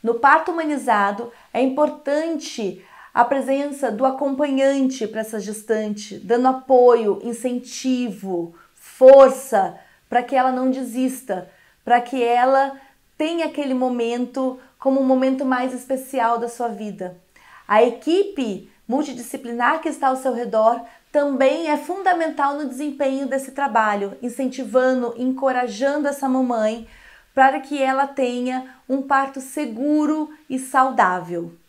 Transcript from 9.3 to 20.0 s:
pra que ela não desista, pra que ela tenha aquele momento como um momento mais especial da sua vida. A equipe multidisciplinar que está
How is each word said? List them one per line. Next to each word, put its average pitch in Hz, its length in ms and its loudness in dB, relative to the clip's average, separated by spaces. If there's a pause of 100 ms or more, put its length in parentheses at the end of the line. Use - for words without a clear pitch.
pra 240 140 0
que 247 120 -6
ela 254 160 2
não 254 200 0
desista, 247 760 -4 (360)
pra 240 160 4
que 247 220 -4
ela 269 540 2 (400)
tenha 330 300 -2
aquele 294 280 -4
momento 247 840 -2 (200)
como 269 220 0
um 269 40 2
momento 262 400 2
mais 254 280 -2
especial 247 680 -2
da 233 100 -6
sua 233 200 -6
vida. 196 480 -10 (520)
A 220 160 6
equipe 254 840 -2 (200)
multidisciplinar 247 920 -4
que 320 80 -6
está 277 200 -2